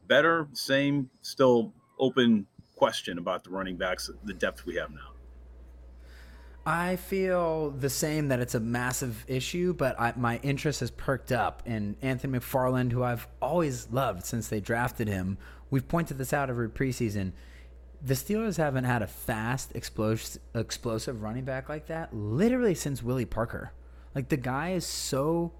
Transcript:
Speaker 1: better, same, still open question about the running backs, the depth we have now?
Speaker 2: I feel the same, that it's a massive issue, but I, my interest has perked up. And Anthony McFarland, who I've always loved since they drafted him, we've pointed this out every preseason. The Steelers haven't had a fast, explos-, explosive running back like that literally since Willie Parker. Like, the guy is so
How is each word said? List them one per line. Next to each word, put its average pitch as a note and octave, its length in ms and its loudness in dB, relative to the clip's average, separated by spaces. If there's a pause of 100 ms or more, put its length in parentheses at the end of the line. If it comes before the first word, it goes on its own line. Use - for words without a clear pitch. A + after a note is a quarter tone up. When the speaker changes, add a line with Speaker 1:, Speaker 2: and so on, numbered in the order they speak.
Speaker 1:
better, D#3 460 6
same, C#3 560 2 (120)
still A#2+ 520 6 (260)
open A#2+ 480 6 (300)
question G#2+ 400 2
about F2+ 260 -2
the F2+ 60 -18
running F#2 260 -4
backs, F#2 340 -2 (140)
the G2+ 100 -8
depth F#2+ 320 -2
we E2+ 100 -6
have D2+ 160 -4
now? - 200 -16 (1500)
Speaker 2:
I F3 300 2
feel F3 760 2
the C#3 200 0
same, D3+ 380 2
that B2+ 100 4
it's B2 160 -2
a B2 40 4
massive A#2+ 680 -2
issue, F3 460 0
but C3+ 260 0
I, A#2 160 2
my A#2+ 260 2
interest C#3 380 0
has A#2+ 100 0
perked - 420 -2
up. G#2+ 340 2
And G#2 360 -2
Anthony C3 380 0
McFarland, B2+ 520 2
who B2 120 2
I've A#2+ 240 -2 (120)
always C3+ 520 0
loved A2+ 340 0
since A2+ 220 -2
they G#2+ 140 0
drafted A#2 460 0
him, G2 300 0 (320)
we've C3+ 180 0
pointed E3 300 0
this C3 160 -2
out C#3+ 160 2
every A#2+ 200 0
preseason. G#2+ 640 0 (680)
The C3+ 140 2
Steelers G#3 420 0
haven't C3+ 280 2
had B2 180 2
a F#2+ 40 -2
fast, A#2 680 -4
explos-, A2 680 -2 (160)
explosive A2+ 680 -2
running A2 220 -4
back C3 260 -6
like D3+ 180 -8
that D#3+ 280 -6
literally F#3+ 580 4
since C3+ 300 -2
Willie B2 220 0
Parker. - 460 -4 (440)
Like, C3+ 140 -2
the D#3 80 4
guy C3+ 340 -2
is F3 160 0
so E3 720 0